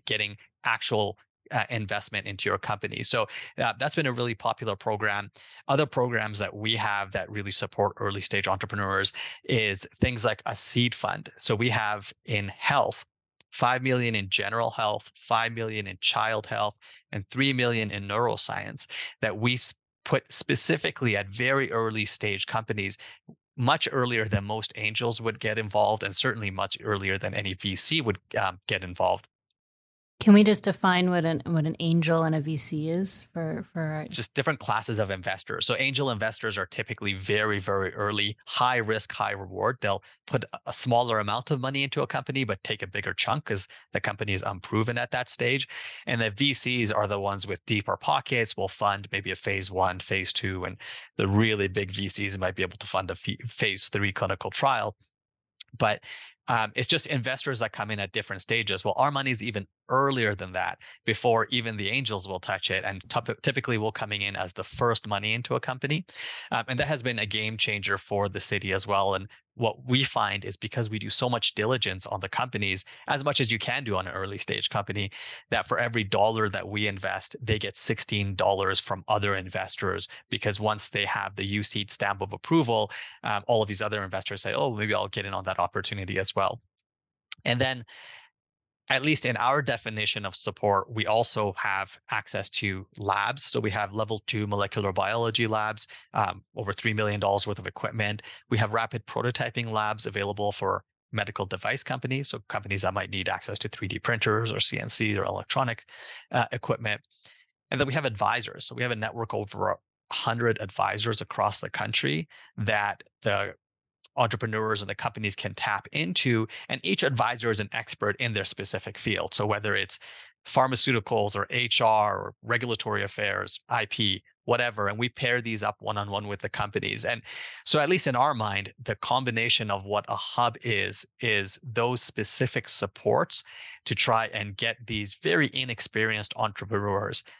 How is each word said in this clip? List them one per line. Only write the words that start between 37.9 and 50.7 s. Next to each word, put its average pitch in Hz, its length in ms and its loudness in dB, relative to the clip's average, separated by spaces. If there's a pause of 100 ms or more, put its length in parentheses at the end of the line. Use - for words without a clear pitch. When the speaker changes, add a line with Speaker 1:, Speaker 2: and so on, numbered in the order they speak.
Speaker 1:
early, 104 420 0 (100)
high 123 340 2
risk, 110 340 0
high 104 180 -2
reward. 98 480 -2
They'll 98 240 0 (240)
put 117 240 0
a, - 140 -10
a - 80 -4
smaller 120 460 4
amount 107 320 -2
of 135 100 2
money 139 220 0
into 139 180 -2
a 127 60 0
company, 135 360 -2
but 104 220 -2
take - 160 -4
a 95 60 -6
bigger 101 260 -4
chunk 127 320 0
'cause 98 240 -2 (240)
the - 80 -2
company 104 320 -2
is 95 80 0
unproven 107 560 0
at 120 140 -2
that 123 180 -2
stage. 131 400 0 (360)
And 120 140 0
the 110 120 4
V 135 220 2
Cs 120 380 0
are 104 160 2
the 101 140 0
ones 98 260 -2
with 95 180 -6
deeper 101 300 0
pockets, 127 640 0
will 98 100 0
fund 101 460 0
maybe 98 180 -4
a 92 60 -4
phase 98 340 0
one, 92 300 0
phase 95 320 0
two, 92 320 -2
and 95 100 -6 (400)